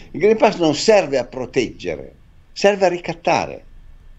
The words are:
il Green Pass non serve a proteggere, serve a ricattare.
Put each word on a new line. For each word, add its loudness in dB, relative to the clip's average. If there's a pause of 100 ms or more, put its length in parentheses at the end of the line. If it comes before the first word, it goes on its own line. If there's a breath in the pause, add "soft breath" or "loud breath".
(120)
il -10
Green 4
Pass 2
non 2
serve 2
a -2
proteggere, -6 (360)
serve 2
a 4
ricattare. -4 (560)